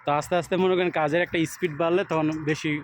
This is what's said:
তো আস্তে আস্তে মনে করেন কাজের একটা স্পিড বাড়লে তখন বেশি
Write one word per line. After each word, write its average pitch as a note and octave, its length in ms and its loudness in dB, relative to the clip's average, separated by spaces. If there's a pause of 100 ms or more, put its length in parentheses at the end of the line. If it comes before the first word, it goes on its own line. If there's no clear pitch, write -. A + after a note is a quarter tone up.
তো - 100 -4
আস্তে D3 240 -2
আস্তে F3 220 0
মনে F#3 180 4
করেন F3+ 160 0
কাজের D#3 300 2
একটা F3 240 -2
স্পিড D#3+ 320 -4
বাড়লে E3+ 260 2
তখন D#3+ 240 0 (180)
বেশি D3+ 260 -2 (120)